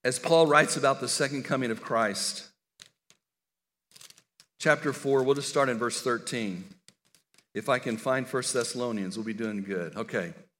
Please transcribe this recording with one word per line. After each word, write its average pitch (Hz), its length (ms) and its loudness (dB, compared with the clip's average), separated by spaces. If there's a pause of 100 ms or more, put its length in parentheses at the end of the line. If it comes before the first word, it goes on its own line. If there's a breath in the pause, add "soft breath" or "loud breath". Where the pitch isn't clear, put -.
As 127 140 0
Paul 165 300 6
writes 147 300 6
about 135 220 2
the 127 80 -4
second 139 360 -2
coming 131 280 0
of 110 100 -4
Christ, - 680 -2 (2000)
chapter 147 340 2
four, 135 300 2
we'll 139 120 4
just 139 140 -6
start 139 200 2
in 120 80 -2
verse 117 240 -2
thirteen. 110 640 -4 (880)
If - 140 -6
I 127 120 2
can 120 180 -4
find 131 300 -2
First 127 260 -4
Thessalonians, 113 640 -4
we'll 110 80 -8
be 110 80 -6
doing 104 300 -6
good. 87 320 -6
Okay. 98 380 -6 (260)